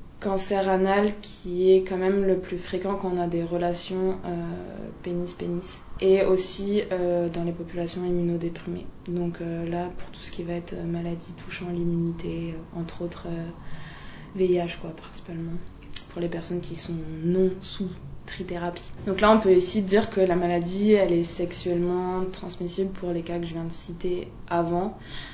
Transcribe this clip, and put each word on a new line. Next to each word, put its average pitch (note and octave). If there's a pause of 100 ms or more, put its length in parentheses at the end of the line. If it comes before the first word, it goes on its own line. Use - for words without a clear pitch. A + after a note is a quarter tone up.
(220)
cancer G3
anal G3 (100)
qui F#3
est F#3+
quand F#3+
même G3
le F#3
plus F3+
fréquent F#3+
quand F#3+
on F3+
a F3
des E3+
relations, F3
euh, F3 (640)
pénis-pénis. F3 (180)
Et F#3+
aussi, G3 (100)
euh, F3
dans E3+
les E3+
populations E3+
immunodéprimées. F3 (220)
Donc, F3
euh, E3+
là, F3
pour -
tout -
ce -
qui F3
va E3+
être, F3
euh, F3
maladie E3+ (120)
touchant -
l'immunité, E3+
euh, E3
entre E3+
autres, E3+
euh, E3 (840)
V F#3
I F3+
H, E3+
quoi, E3
principalement. E3 (600)
Pour F3
les F3
personnes E3+
qui -
sont - (300)
non F#3 (100)
sous - (380)
trithérapie. F3 (160)
Donc F#3+
là, G#3
on A3+
peut F#3+
ici F3+
dire G3
que -
la F3+
maladie, F3+
elle F#3
est E3+
sexuellement F3+
transmissible F3+
pour F3
les E3+
cas E3
que E3+
je E3
viens E3
de E3
citer F3+ (220)
avant. F3 (360)